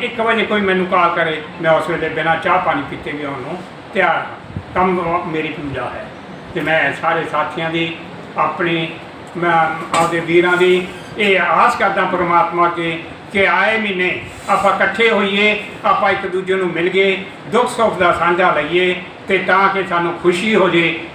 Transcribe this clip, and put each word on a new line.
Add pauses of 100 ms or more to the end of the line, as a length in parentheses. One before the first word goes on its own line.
ਇੱਕ
ਵਜੇ
ਕੋਈ
ਮੈਨੂੰ
ਕਾਲ
ਕਰੇ, (200)
ਮੈਂ
ਉਸ
ਵੇਲੇ
ਬਿਨਾਂ
ਚਾਹ
ਪਾਣੀ
ਪੀਤੇ
ਵੀ
ਆਉਣ
ਨੂੰ (360)
ਤਿਆਰ
ਹਾਂ। (480)
ਕੰਮ
ਮੇਰੀ
ਪੂਜਾ
ਹੈ (480)
ਤੇ
ਮੈਂ
ਸਾਰੇ
ਸਾਥੀਆਂ
ਦੀ, (420)
ਆਪਣੀ, (500)
ਮੈਂ (440)
ਆਪਦੇ
ਵੀਰਾਂ
ਦੀ (300)
ਇਹ
ਆਸ
ਕਰਦਾ
ਪਰਮਾਤਮਾ
ਅੱਗੇ (300)
ਕਿ
ਆਏ
ਮਹੀਨੇ (280)
ਆਪਾਂ
ਇਕੱਠੇ
ਹੋਈਏ, (220)
ਆਪਾਂ
ਇੱਕ
ਦੂਜੇ
ਨੂੰ
ਮਿਲ
ਗਏ, (220)
ਦੁੱਖ
ਸੁੱਖ
ਦਾ
ਸਾਂਝਾ
ਲਈਏ (260)
ਤੇ
ਤਾਂ
ਕਿ
ਸਾਨੂੰ (100)
ਖੁਸ਼ੀ
ਹੋ
ਜੇ